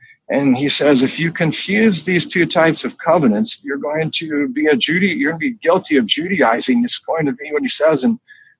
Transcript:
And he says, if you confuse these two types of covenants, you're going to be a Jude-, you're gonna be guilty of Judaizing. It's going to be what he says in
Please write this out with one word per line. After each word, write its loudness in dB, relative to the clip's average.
And 2
he 0
says, 2
if -2
you -2
confuse 0
these 0
two 0
types 0
of -10
covenants, 0
you're -6
going -4
to -4
be -2
a 4
Jude-, -2
you're 0
gonna -8
be -4
guilty 0
of 2
Judaizing. 2
It's -2
going -4
to 0
be -14
what -2
he -2
says 0
in 0